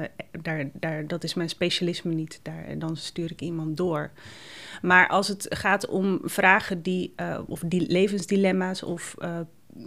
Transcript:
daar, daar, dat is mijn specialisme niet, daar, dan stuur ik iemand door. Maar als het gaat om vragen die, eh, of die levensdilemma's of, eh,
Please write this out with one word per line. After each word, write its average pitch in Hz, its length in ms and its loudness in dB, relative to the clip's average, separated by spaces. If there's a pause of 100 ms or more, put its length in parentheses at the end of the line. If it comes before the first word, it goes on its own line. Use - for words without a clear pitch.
(420)
daar, 156 300 -4
daar, 156 340 -6
dat 165 180 -4
is 165 100 -4
mijn 170 140 -2
specialisme 175 680 -2
niet, 160 280 -4
daar, 160 360 -8
dan 160 180 -4
stuur 165 340 -6
ik 170 100 -14
iemand 160 360 -4
door. 156 340 0 (720)
Maar 180 260 8
als 196 200 4
het 202 200 -6
gaat 196 380 0
om 190 360 2
vragen 190 600 4
die, 185 340 -2
eh, 170 300 -4
of - 200 -6
die 170 240 2
levensdilemma's 190 920 2
of, - 360 -6
eh, 170 200 -4 (480)